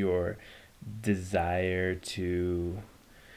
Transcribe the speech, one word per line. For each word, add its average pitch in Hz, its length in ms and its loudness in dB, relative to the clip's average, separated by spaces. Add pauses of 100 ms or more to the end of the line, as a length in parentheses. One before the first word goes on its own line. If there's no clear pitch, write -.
your 90 360 2 (640)
desire 92 960 2
to, 87 840 -2 (580)